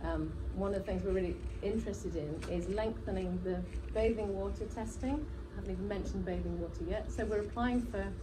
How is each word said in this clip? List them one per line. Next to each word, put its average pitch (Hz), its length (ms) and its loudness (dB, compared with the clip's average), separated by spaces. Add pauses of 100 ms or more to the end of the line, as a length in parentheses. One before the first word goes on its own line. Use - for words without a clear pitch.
Um, 160 300 2 (220)
one 196 180 2
of 196 60 2
the 190 60 -4
things 185 180 0
we're 185 100 4
really 180 220 4 (280)
interested 202 520 0
in 151 240 -2 (100)
is 175 200 0
lengthening 196 760 0
the 180 180 0 (320)
bathing 220 420 4
water 196 300 -2
testing. 254 600 -2 (260)
I - 40 -10
haven't 196 160 -4
even 185 160 -2
mentioned 190 380 0
bathing 180 340 0
water 170 280 -4
yet. 208 240 0
So 220 140 0
we're 208 160 2
applying 240 400 2
for 202 300 -2 (120)